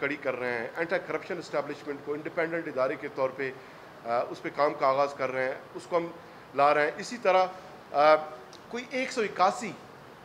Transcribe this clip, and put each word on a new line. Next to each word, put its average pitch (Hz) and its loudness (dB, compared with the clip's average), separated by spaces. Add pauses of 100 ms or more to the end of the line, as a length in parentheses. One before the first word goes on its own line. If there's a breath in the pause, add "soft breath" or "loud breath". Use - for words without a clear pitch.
खड़ी 143 0
कर 135 -2
रहे 123 -4
हैं। 120 -6
एंटी 170 0
करप्शन 156 -6
establishment 143 -6
को 143 -4
independent 160 -4
इदारे 135 0
के 143 -8
तौर 135 -2
पे, 135 -6 (520 loud breath)
अ, 120 0
उस 165 -10
पे 165 -6
काम 147 2
का 147 2
आगाज़ 139 2
कर 131 -2
रहे 131 -2
हैं, 143 -4 (140)
उसको 175 -4
हम 170 -2 (420 loud breath)
ला 143 6
रहे 147 4
हैं। - -2
इसी 214 -8
तरह, 185 4 (420 loud breath)
अ, 151 8 (560)
कोई 247 -8
एक 254 -2
सौ 247 -2
इक्यासी 196 2 (500)